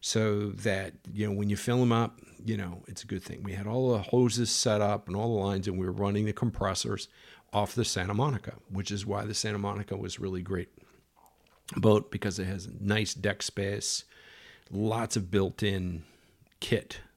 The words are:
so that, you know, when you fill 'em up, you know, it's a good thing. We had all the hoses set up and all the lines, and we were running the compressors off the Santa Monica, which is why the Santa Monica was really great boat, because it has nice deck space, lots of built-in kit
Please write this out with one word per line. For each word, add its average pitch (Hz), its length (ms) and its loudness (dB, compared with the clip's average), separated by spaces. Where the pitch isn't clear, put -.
so 104 480 0
that, 98 440 -2
you 104 160 -2
know, 101 60 -2
when 101 160 0
you 101 80 2
fill 120 240 2
'em 120 120 6
up, 113 260 2
you 107 120 -2
know, 92 300 -6
it's - 160 -12
a - 40 -14
good 101 160 -4
thing. - 220 -12
We 98 80 -6
had 98 140 -6
all 123 260 2
the 107 100 2
hoses 120 480 4
set 107 300 4
up 101 260 2
and 90 100 -4
all 113 200 0
the 98 60 2
lines, 98 260 2
and 92 100 -2
we 92 80 0
were 92 60 0
running 101 320 2
the 107 80 0
compressors - 760 -2
off 101 220 0
the 120 100 2
Santa 95 300 -2
Monica, 123 400 0
which 95 220 -4
is 101 160 -4
why 101 180 -2
the 104 100 -4
Santa 104 240 -2
Monica 101 380 -4
was 92 220 -8
really 92 240 -4
great 87 280 -4
boat, 107 340 6
because 101 280 -2
it 95 80 -2
has 95 220 -6
nice 104 340 0
deck 98 280 -2
space, - 600 -4
lots 110 460 0
of 92 140 -2
built-in 92 720 0
kit - 400 -2